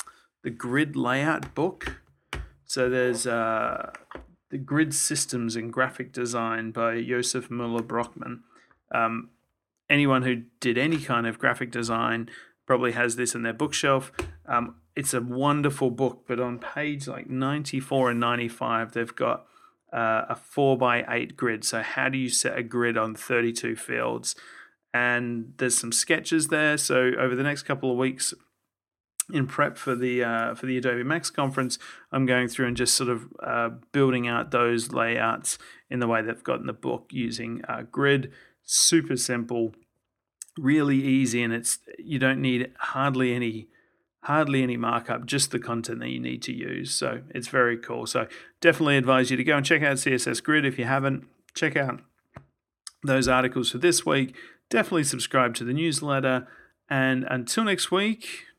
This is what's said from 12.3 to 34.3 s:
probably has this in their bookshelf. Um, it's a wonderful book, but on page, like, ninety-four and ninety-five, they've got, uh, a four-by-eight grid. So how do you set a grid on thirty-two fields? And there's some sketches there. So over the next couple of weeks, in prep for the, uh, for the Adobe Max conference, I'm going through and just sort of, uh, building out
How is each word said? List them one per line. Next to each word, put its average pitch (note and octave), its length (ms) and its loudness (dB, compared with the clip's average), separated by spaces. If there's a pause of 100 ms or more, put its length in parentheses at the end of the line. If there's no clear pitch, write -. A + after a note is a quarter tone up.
probably B2 240 2
has A#2+ 240 0
this B2 180 -2
in A#2+ 80 -6
their A2+ 120 -4
bookshelf. C#3 580 0 (360)
Um, A#2+ 280 -2 (200)
it's C#3 200 -2
a A#2+ 60 0
wonderful C#3 680 0
book, B2 380 -2
but A#2+ 120 -4
on B2 200 -4
page, D3 480 -6
like, B2 200 -10
ninety-four C3+ 840 0
and A#2 80 0
ninety-five, A#2 760 0
they've A#2 220 -4
got, A#2+ 320 -2 (440)
uh, A2+ 380 0
a A#2 60 -4
four-by-eight B2 1000 2
grid. A2+ 300 -2
So A2+ 160 -2
how C3 260 -2
do C3 100 -2
you B2+ 120 -2
set - 280 0
a B2 60 -2
grid A#2+ 340 0
on A2 180 -2
thirty-two A#2 600 -2
fields? A#2+ 600 -4 (580)
And A#2+ 640 -2
there's B2+ 200 2
some A#2 140 -4
sketches D#3 560 2
there. D3+ 300 2
So B2+ 420 4
over B2+ 160 0
the C3+ 80 0
next C#3+ 200 -2
couple C3 280 -2
of A#2+ 60 0
weeks, C3 360 -2 (1000)
in C3+ 140 2
prep D3 280 0
for C3 200 -2
the, B2 280 0
uh, A#2 300 0
for C3 140 -8
the B2+ 100 0
Adobe B2 260 0
Max D3 280 -2
conference, C3+ 480 -2 (320)
I'm C3+ 160 2
going B2 200 4
through B2 200 0
and A#2+ 100 -2
just B2 160 2
sort B2 160 0
of, A2+ 180 -4 (160)
uh, A#2 260 0 (220)
building B2+ 360 4
out A#2+ 240 -2